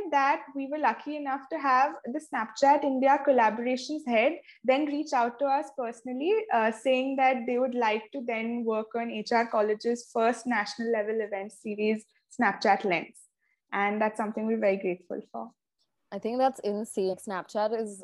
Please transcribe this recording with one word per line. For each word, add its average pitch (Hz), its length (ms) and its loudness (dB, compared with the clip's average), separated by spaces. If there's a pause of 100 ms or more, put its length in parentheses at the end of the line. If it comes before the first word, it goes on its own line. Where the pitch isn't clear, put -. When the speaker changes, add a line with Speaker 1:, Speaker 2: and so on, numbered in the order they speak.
Speaker 1:
at 320 60 -6
that, 285 320 2 (120)
we 277 160 -6
were 302 80 -4
lucky 285 380 -2
enough 277 340 -6
to 320 80 -4
have 277 340 4 (120)
the 262 160 -6
Snapchat 285 640 2
India 269 420 4
collaborations 254 800 2
head 240 280 2 (280)
then 269 240 2
reach 294 280 -4
out 240 240 0
to 285 80 0
us 277 200 0 (100)
personally, 254 580 -2 (180)
uh, 226 180 4
saying 262 460 0
that 262 300 2
they 247 120 0
would 247 160 0
like 220 380 0
to 277 140 -8
then 233 380 -4
work 220 300 -2
on 233 160 -4
H 220 220 -6
R 233 140 2
College's 220 640 0
first 240 340 0
national 226 460 -2
level 220 280 0
event 208 320 -6
series, 214 520 -2 (340)
Snapchat 202 460 2
Lens. 175 320 -2 (560)
And 208 300 0
that's 214 160 -2
something 220 280 -4
we're 226 120 0
very 196 180 2
grateful 180 460 -6 (100)
for. - 180 -10 (600)
Speaker 2:
I 202 60 -8
think 226 200 -4
that's 262 220 2
insane. 208 560 -2
Snapchat 214 640 -4
is 202 240 -8